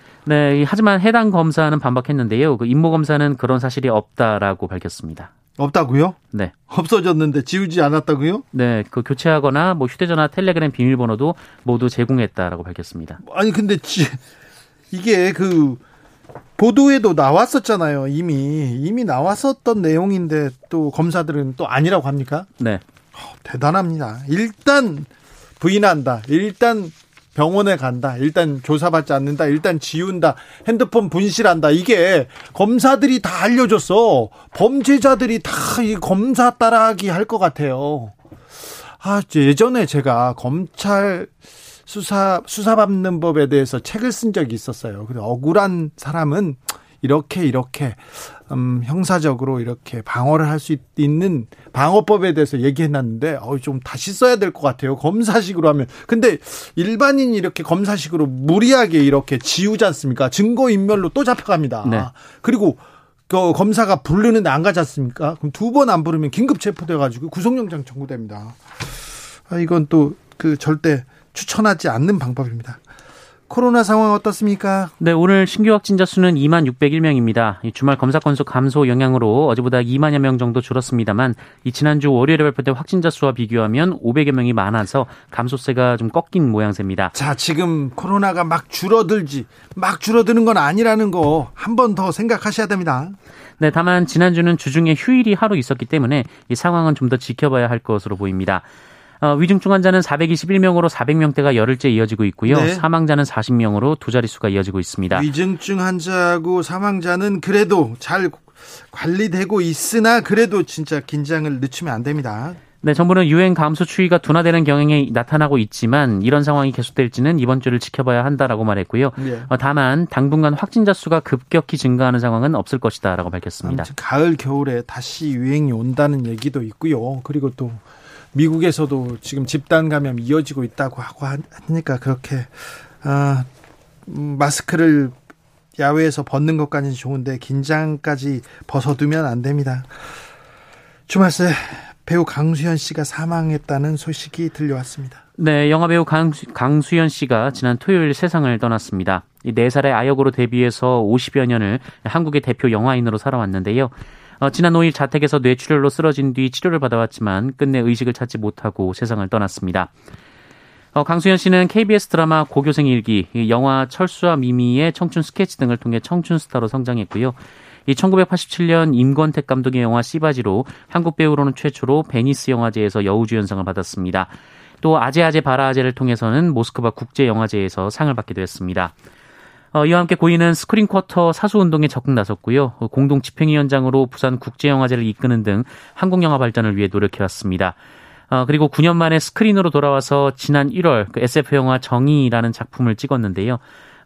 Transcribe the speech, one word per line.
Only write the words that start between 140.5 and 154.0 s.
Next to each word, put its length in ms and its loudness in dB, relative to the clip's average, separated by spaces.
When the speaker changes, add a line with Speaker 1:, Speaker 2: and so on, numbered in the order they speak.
Speaker 2:
주말 220 4
새 200 0
배우 200 0
강수현 520 -2
씨가 280 -6
사망했다는 920 -4
소식이 540 -8
들려왔습니다. 720 -8
Speaker 1:
네, 320 2
영화 160 2
배우 180 2
강수-, 480 0
강수현 560 2
씨가 440 0
지난 260 -2
토요일 340 0
세상을 460 0
떠났습니다. 640 -2
이 100 -4
네 160 2
살의 220 2
아역으로 380 0
데뷔해서 720 0
오십여 460 0
년을 340 0
한국의 380 -2
대표 280 0
영화인으로 460 0
살아왔는데요. 720 -2